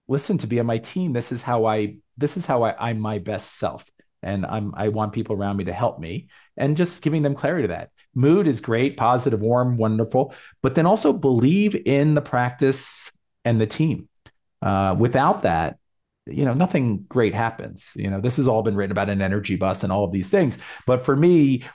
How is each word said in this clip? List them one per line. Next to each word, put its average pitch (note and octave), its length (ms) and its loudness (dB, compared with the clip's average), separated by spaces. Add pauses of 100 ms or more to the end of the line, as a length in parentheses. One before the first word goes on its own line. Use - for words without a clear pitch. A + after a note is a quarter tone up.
listen, C#3+ 300 -2
to - 80 -8
be A#2+ 140 0
on A#2 60 0
my A2+ 100 0
team, D#3 380 -4
this A#2+ 180 -4
is A#2+ 80 -8
how A#2+ 240 0
I, G#2+ 320 0 (220)
this D3 180 -2
is F3 80 -6
how B2 200 0
I, A2+ 260 -2
I'm A2 100 -4
my G#2+ 180 -4
best G2 380 -10
self. - 340 -8 (320)
And F#2+ 220 -4
I'm, G#2 300 -6
I G#2+ 140 -2
want G#2 240 -2
people G#2 240 -4
around G2+ 200 -4
me G2 80 -4
to F2+ 80 -6
help A2 280 -4
me, E2 280 -10 (280)
and C#3+ 200 0
just E3+ 260 -2
giving D#3 200 0
them C#3+ 120 0
clarity D3 280 -2
to G#2 60 0
that. E2+ 220 -8 (240)
Mood E3 340 4
is B2 120 0
great, B2+ 360 0
positive, B2 440 2
warm, B2 360 2
wonderful, A2+ 580 0 (280)
but C3 120 0
then E3 120 4
also A3 260 4
believe D#3 640 2 (100)
in C#3+ 280 4
the D3 80 2
practice C3 880 -2 (320)
and A#2 160 2
the A2 60 2
team. C#3 420 -2 (540)
Uh, F#2+ 360 2
without C3+ 440 2
that, E2 360 0 (480)
you C#3+ 180 -2
know, B2 100 0
nothing C3 540 0
great A2 260 2
happens. A2+ 600 -6
You G2+ 160 -4
know, G2 100 -4
this B2 180 -2
has B2+ 100 2
all A2 140 2
been G2+ 120 0
written G2 160 -2
about G2 200 -2
an G2 120 0
energy G2 320 -2
bus F#2+ 300 -2
and F#2+ 80 -2
all G2+ 100 0
of F2+ 100 -2
these F#2 180 -4
things. F3 280 2 (280)
But B2+ 180 2
for C#3 100 2
me, C#3+ 480 4 (120)